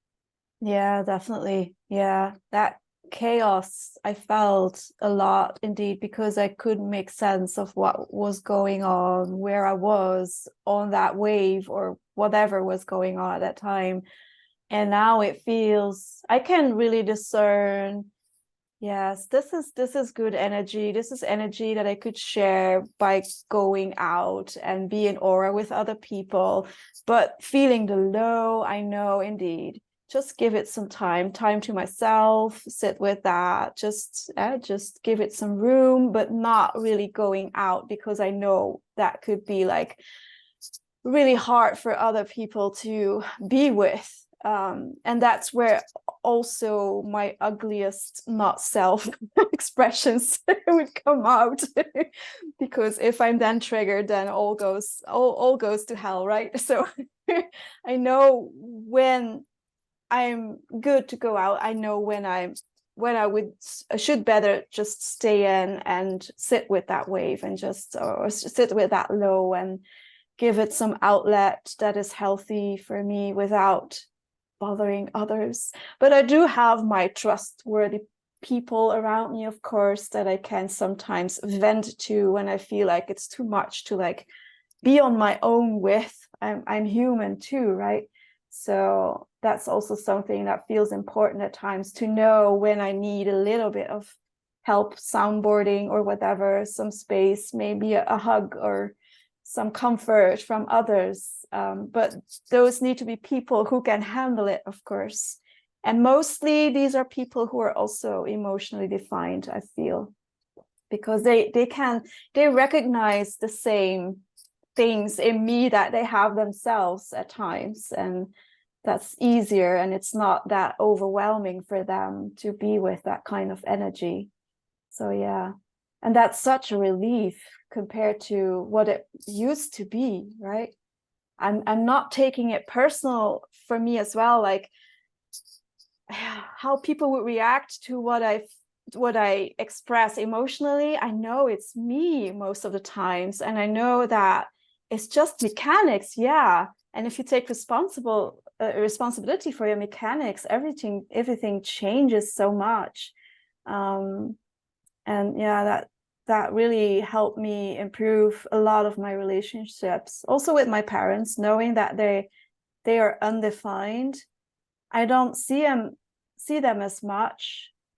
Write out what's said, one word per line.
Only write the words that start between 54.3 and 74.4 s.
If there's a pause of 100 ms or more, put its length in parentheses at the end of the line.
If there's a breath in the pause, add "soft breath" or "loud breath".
goes,
all,
all
goes
to
hell,
right?
<laughs>
So (1000 loud breath)
I
know
when (640)
I'm (220)
good
to
go
out.
I
know
when
I'm, (400)
when
I
would, (380)
I
should
better
just
stay
in
and (100)
sit
with
that
wave
and
just,
or
s-,
sit
with
that
low
and (580 soft breath)
give
it
some
outlet
that
is
healthy
for
me
without (600)